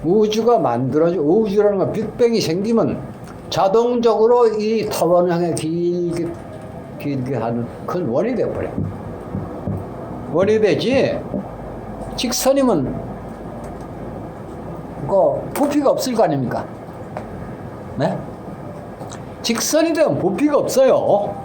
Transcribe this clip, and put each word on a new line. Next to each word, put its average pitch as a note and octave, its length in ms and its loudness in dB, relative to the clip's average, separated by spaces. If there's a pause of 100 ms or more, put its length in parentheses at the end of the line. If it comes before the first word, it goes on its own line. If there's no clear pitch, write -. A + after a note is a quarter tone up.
우주가 G#3+ 540 4
만들어지-, C#3+ 600 2
우주라는 G3+ 600 4
건 D#3 140 2
빅뱅이 A3 480 2
생기면 F3+ 600 2 (480)
자동적으로 A#3 1000 4 (100)
이 G#3+ 300 0
타원형의 F3 680 2
길게, E3+ 720 0 (720)
길게 C3+ 380 -4
하는 A#2 300 -2 (200)
큰 F3 220 -2
원이 F3+ 260 0
돼버려요. A#2+ 380 -2 (1600)
원이 G3+ 280 2
되지, F#3+ 580 2 (1000)
직선이면 A#3+ 920 2 (2000)
그 E3 460 2
부피가 C#4 360 2
없을 B3 240 0
거 G#3+ 100 4
아닙니까? B2+ 400 0 (1300)
네? E3 180 -2 (1300)
직선이 D#4 500 2
되면 B3+ 260 2
부피가 C4 400 2
없어요. G3+ 760 4 (100)